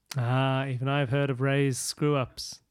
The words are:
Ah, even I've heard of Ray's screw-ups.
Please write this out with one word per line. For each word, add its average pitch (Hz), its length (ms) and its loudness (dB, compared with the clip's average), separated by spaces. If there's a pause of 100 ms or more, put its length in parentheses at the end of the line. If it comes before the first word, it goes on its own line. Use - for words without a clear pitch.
(160)
Ah, 131 520 0
even 131 200 -4
I've 139 220 0
heard 143 200 2
of 123 120 -4
Ray's 139 360 2
screw-ups. - 800 -2 (120)